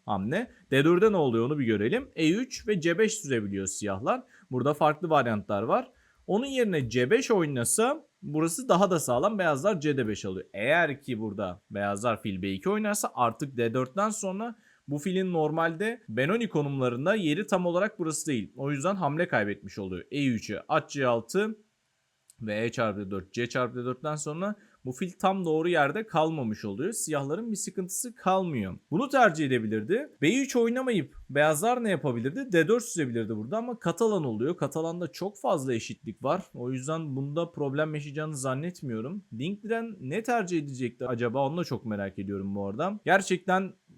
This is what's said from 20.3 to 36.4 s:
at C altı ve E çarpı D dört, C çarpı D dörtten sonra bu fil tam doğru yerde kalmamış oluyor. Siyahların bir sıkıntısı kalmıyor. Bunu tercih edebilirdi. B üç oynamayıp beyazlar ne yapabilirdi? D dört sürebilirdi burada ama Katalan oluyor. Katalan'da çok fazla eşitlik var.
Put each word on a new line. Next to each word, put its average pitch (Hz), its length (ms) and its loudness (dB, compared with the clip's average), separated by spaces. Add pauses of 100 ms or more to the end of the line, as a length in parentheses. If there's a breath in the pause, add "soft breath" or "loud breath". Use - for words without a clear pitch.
at 151 220 0
C 139 160 -2
altı 185 500 0 (840)
ve 107 240 -2
E 117 80 0
çarpı 104 340 -2
D 95 40 -8
dört, 95 220 -8
C 120 160 -2
çarpı 123 300 -2
D 120 60 -4
dörtten 139 320 -4
sonra 165 380 -6 (300 soft breath)
bu 127 80 -6
fil 180 180 -6 (100)
tam 190 240 2
doğru 160 240 2
yerde 170 380 2
kalmamış 156 580 0
oluyor. 113 280 -4
Siyahların 156 580 -4
bir 208 60 -4
sıkıntısı - 580 -6
kalmıyor. 160 640 0 (120)
Bunu 185 180 2
tercih 156 380 6
edebilirdi. 123 640 0 (140)
B 226 200 4
üç 262 140 0
oynamayıp 233 600 2 (140)
beyazlar 156 540 4
ne 214 60 0
yapabilirdi? 151 600 -2
D 160 160 6
dört 226 160 2
sürebilirdi 117 520 -2
burada 117 200 -6
ama 233 220 -6
Katalan 185 460 0
oluyor. 127 320 0
Katalan'da 165 560 -4
çok - 280 -8
fazla 143 340 0
eşitlik - 480 -8
var. 160 200 0 (120)